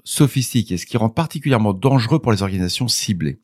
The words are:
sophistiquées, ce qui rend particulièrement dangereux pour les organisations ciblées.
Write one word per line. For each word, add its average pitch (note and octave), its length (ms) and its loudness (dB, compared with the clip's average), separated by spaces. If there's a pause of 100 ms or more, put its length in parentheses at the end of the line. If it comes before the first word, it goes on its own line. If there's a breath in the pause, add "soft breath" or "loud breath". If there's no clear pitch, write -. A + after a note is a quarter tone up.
sophistiquées, B2+ 720 0
ce - 80 -8
qui - 120 -2
rend A2 120 2
particulièrement C3 640 0
dangereux B2+ 460 2
pour B2 140 2
les G2 100 0
organisations F#2+ 460 -2
ciblées. E2 540 -2